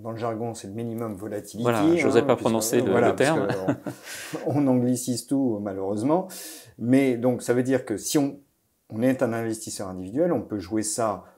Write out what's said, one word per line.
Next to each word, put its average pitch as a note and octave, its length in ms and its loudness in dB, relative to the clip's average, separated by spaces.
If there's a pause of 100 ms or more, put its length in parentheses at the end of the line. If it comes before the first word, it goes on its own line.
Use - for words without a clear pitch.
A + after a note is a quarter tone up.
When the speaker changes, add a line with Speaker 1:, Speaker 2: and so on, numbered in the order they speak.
Speaker 1:
dans A2 100 -10
le A2 60 -8
jargon, A2+ 380 -6
c'est G#2 140 -14
le G2 40 -12
minimum A2+ 440 -6
volatility, G#2 460 -8
Speaker 2:
Voilà, A#2+ 340 4
j'osais C3+ 240 4
Speaker 1:
hein, - 20 2
Speaker 2:
pas C3 140 4
Speaker 1:
puisque, - 80 -6
Speaker 2:
prononcer A2+ 360 2
le, B2 100 2
Speaker 1:
voilà, A#2 200 4
Speaker 2:
le - 60 -2
terme. C#3+ 300 4
Speaker 1:
parce - 120 -2
que - 880 -6
on, B2+ 100 0
<laughs> C#3+ 80 4
on - 40 4
anglicise B2 580 2
tout, C3 340 0
malheureusement. G#2 680 -2 (500)
Mais B2+ 400 4
donc, A#2+ 240 0
ça A#2+ 100 0
veut B2 100 2
dire B2+ 220 0
que G#2 140 -4
si - 180 -2
on, C#3 240 0 (480)
on A2 140 -4
est C3 200 2
un A2+ 120 0
investisseur A2 540 -6
individuel, G2 440 -2
on B2+ 80 0
peut G#2 200 -6
jouer G#2+ 220 -4
ça G#2 420 -2 (140)